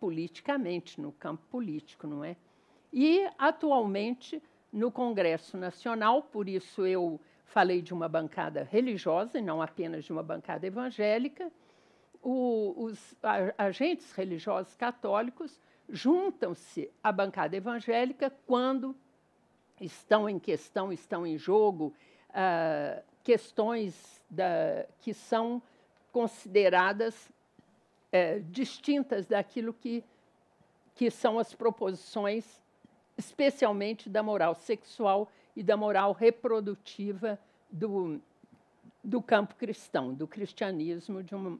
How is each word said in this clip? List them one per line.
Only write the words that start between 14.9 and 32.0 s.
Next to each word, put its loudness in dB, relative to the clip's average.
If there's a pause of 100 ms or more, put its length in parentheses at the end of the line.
juntam-se 0 (100)
à 2
bancada 0
evangélica -2 (120)
quando 0 (840)
estão 2
em -2
questão, -2
estão -6
em -4
jogo, 2 (380)
ah, 0 (200)
questões 0
da, 0 (140)
que -6
são -2 (520)
consideradas, 2 (840)
eh, 4 (120)
distintas -2
daquilo -2
que, -6 (880)
que 2
são 0
as -2
proposições, -4 (560)